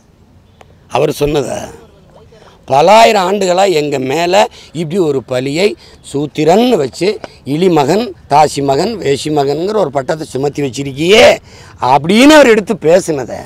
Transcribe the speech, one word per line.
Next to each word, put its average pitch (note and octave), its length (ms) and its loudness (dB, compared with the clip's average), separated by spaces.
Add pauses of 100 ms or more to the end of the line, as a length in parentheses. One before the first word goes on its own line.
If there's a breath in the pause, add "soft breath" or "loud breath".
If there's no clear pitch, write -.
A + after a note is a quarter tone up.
(880)
அவர் C#3+ 300 -2
சொன்னதா? D3 500 -4 (960 soft breath)
"பலாயிரம் G3 680 4
ஆண்டுகளா G3 400 0
எங்க D3 260 -2
மேல F3 500 0 (240 loud breath)
இப்படி E3+ 280 -4
ஒரு C#3 220 -2
பழியை C#3 540 -4 (360 loud breath)
சூத்திரன்னு F3 640 0
வச்சு D#3+ 440 -4 (240 loud breath)
இழிமகன், E3+ 680 0 (180)
தாசி D3 320 2
மகன், E3 360 -2
வேசி C#3 260 -4
மகன்ங்கிற D3+ 520 -4
ஒரு F3 140 -2
பட்டத்தை C#3+ 360 -6
சுமத்தி C#3+ 360 -6
வச்சிருக்கியே" C#3+ 760 2 (420 loud breath)
அப்படின்னு D3+ 460 2
அவர் D4 220 6
எடுத்து G#3+ 260 0
பேசுனத D3+ 600 -2 (120)